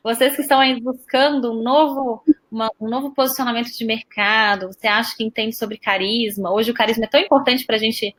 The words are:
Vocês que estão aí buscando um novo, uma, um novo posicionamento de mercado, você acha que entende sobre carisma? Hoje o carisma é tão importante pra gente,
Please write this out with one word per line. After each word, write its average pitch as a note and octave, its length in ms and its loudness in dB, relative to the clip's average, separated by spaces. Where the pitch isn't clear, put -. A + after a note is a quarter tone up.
Vocês B3+ 340 0
que D4 60 -2
estão C4+ 180 4
aí C4 200 2
buscando B3+ 720 0
um A3+ 100 -4
novo, C4+ 600 0
uma, A3 200 -4
um G#3+ 80 -8
novo C4+ 240 -4
posicionamento A#3+ 640 -2
de A#3 80 -6
mercado, G#3 840 0
você F#3+ 180 -8
acha A3 300 0
que A3+ 80 -4
entende A3 320 -4
sobre G#3+ 220 -8
carisma? G3+ 720 -2
Hoje A3 180 0
o A#3+ 40 -2
carisma A3+ 300 0
é G#3+ 40 -2
tão C#4+ 120 4
importante C4+ 460 2
pra A3 120 0
gente, A3 400 -4